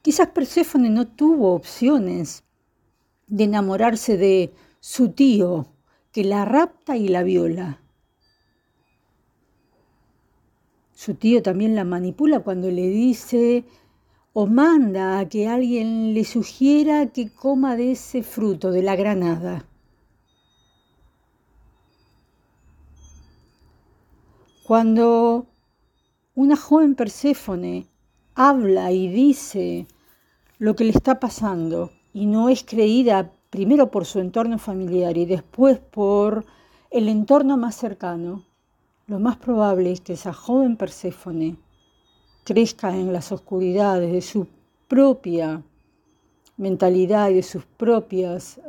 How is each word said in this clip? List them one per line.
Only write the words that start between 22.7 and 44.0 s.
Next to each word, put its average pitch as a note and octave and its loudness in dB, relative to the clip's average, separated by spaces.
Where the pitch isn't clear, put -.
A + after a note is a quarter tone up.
Cuando A#3 2
una C#4 4
joven D4 4
Perséfone F#3 -4
habla G3+ 2
y F#3 0
dice F#3 0
lo G#3+ 0
que A#3 0
le A3 2
está C4 0
pasando F3 -6
y G#3 -6
no A3 2
es - 0
creída G#3+ 0
primero B3 2
por G3 -4
su F#3+ -6
entorno A3+ -4
familiar F3+ -4
y F3 0
después A#3 2
por G#3 -2
el A3 0
entorno C4+ 2
más A#3 -4
cercano, F3 -10
lo G3+ -6
más A#3 -2
probable G3+ 0
es F3+ -8
que F3+ -12
esa E3+ -12
joven B3 0
Perséfone E3+ -8
crezca G#3+ 0
en F#3 -2
las F3 -6
oscuridades F#3 0